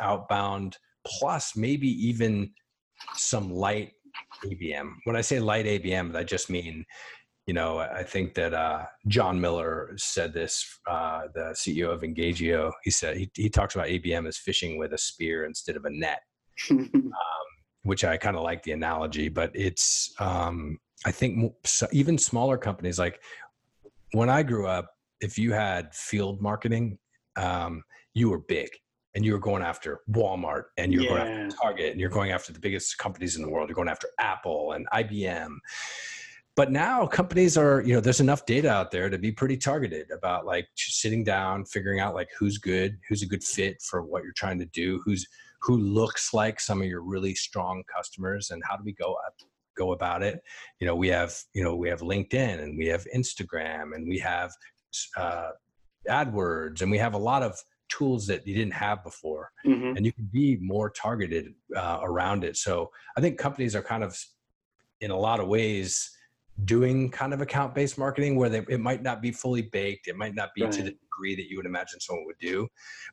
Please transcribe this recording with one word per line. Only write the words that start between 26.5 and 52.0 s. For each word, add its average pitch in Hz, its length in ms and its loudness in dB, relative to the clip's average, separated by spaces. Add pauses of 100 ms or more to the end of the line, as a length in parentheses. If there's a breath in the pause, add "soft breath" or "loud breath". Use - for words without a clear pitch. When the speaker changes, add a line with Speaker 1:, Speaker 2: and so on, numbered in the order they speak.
Speaker 1:
um, 87 480 -2 (300 soft breath)
you 113 160 4
were 85 100 2
big, 76 300 -2 (460)
and 107 100 2
you 107 80 4
were 101 60 2
going 98 240 0
after 80 360 -4 (120)
Walmart, 92 540 2 (120)
and 87 160 2
you 90 80 6
were 85 60 4
going 85 140 2
after 110 200 -2
Speaker 2:
Yeah. 101 80 -4 (120)
Speaker 1:
Target, 98 300 2
and - 80 -6
you're 90 100 2
going 98 220 2
after 87 220 -4
the - 60 -16
biggest 95 400 -2
companies 90 360 -4
in 80 60 -6
the 78 80 -6
world. 78 180 0
You're 85 80 -6
going 87 140 0
after - 180 -6 (100)
Apple 78 560 -2
and 82 200 -6
I 117 100 4
B 104 220 -4
M. 80 340 -4 (960 loud breath)
But 135 160 6
now 190 360 4
companies 175 500 6
are, 143 240 8
you 120 120 6
know, 120 60 8
there's 123 200 6
enough 143 260 6
data 139 240 4
out 98 220 4
there 92 180 2
to 95 80 0
be 107 140 0
pretty 131 260 0
targeted 127 540 -2
about, 90 340 -2
like, 90 300 -2
just - 260 -2
sitting 110 220 2
down, 98 420 0
figuring 98 340 -2
out, 98 140 0
like, 90 240 -4
who's 101 220 2
good, 95 400 0 (100)
who's 101 140 0
a 95 40 -4
good 95 160 -4
fit 98 380 -2
for 87 220 -4
what 85 200 -4
you're 90 100 -12
trying 95 260 -2
to 87 80 -4
do, 90 360 -2
who's, 95 240 0 (360 soft breath)
who 123 140 6
looks 104 540 2
like 107 280 2
some 101 200 0
of 95 80 0
your 90 140 -4
really 95 320 -2
strong 92 500 -4 (120)
customers, 95 560 -4
and 85 180 -10
how 101 80 -4
do 104 60 -10
we 104 100 -6
go 90 200 -4 (120)
up, - 80 -10 (420)
go 92 180 0
about 87 280 -2
it? 98 200 -2 (380 loud breath)
You 90 60 -2
know, 85 100 2
we 92 120 4
have, 87 280 2 (200)
you 98 80 0
know, 85 120 2
we 87 140 0
have 85 120 -2